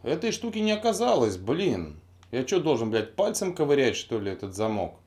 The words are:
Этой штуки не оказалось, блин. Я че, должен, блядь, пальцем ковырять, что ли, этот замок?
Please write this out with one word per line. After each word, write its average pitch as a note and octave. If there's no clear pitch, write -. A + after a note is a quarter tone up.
Этой D#3+
штуки A3
не G#3+
оказалось, G#3
блин. G2
Я B2+
че, F#3
должен, A#2
блядь, G#2+
пальцем F#3
ковырять, C#3+
что -
ли, G2
этот F#2+
замок? G#2